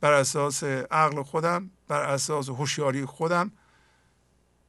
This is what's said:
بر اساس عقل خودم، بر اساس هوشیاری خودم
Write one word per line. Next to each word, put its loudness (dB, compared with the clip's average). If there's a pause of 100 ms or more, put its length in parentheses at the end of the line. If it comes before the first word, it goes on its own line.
بر 6
اساس 2
عقل 0
خودم، -2 (180)
بر -2
اساس -2
هوشیاری -2
خودم -2 (1160)